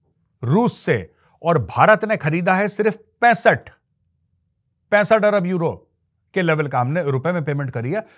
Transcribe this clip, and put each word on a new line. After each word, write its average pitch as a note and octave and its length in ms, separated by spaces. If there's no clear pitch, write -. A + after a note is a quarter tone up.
रूस F#3 340
से, A#2+ 380
और E3 140
भारत D3 480
ने G#3+ 120
खरीदा F3 380
है G3+ 120
सिर्फ G#3 280
पैंसठ, - 720
पैंसठ G#3 340
अरब G3+ 200
यूरो E3 460
के F#3+ 80
लेवल D#3 260
का C3 120
हमने C#3+ 240
रुपए C#3 280
में F3 140
पेमेंट C#3+ 260
करी A#2+ 200
है। G#3 100